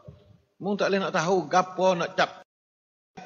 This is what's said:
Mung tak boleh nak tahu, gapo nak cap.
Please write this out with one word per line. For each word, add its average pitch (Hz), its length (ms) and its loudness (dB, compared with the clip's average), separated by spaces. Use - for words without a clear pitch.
Mung 190 180 -4
tak 185 140 0
boleh 196 100 2
nak 156 140 -4
tahu, 170 340 0
gapo 180 420 2
nak 170 240 -4
cap. - 280 -2